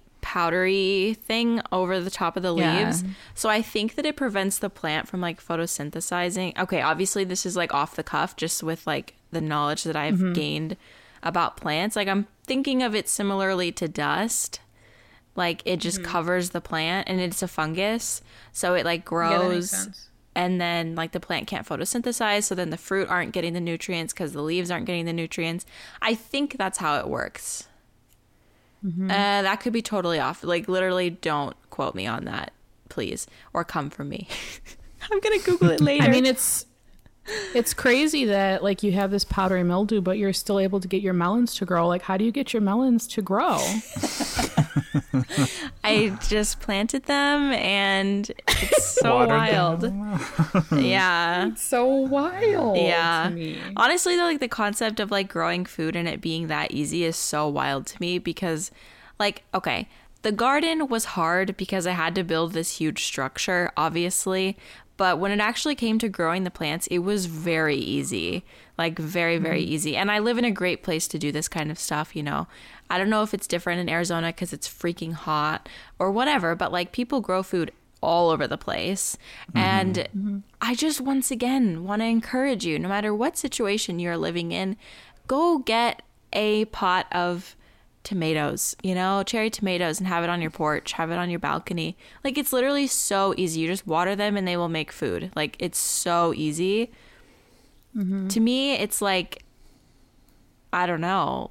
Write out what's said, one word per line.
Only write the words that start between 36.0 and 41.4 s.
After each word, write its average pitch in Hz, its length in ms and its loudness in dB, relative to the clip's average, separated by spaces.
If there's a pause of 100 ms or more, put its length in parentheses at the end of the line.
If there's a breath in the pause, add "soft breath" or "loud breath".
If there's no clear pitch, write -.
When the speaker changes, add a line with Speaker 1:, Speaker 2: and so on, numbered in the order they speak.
Speaker 2:
I - 40 8
mean, 254 180 8
it's, - 400 0 (880 loud breath)
it's 240 200 2
crazy 277 500 4
that, 196 400 4
like, 196 180 2
you 208 100 4
have 196 200 2
this 202 120 2
powdery 190 380 2
mildew, 196 380 4
but 185 180 0
you're 196 140 2
still 196 260 0
able 190 220 2
to 185 80 -8
get 190 120 0
your 190 140 0
melons 202 420 4